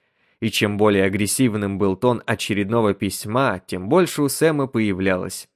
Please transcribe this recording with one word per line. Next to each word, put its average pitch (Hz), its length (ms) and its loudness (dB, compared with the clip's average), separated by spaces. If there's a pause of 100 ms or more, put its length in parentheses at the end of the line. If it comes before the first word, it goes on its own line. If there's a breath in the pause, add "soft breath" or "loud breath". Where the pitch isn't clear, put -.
(400)
И 113 100 -2
чем 104 280 0
более 104 260 4
агрессивным 101 760 0
был 95 200 0
тон 123 280 0
очередного 104 680 0
письма, 104 640 -4
тем 92 300 -10
больше 165 320 2
у 143 80 2
Сэма 147 380 0
появлялось 95 880 -2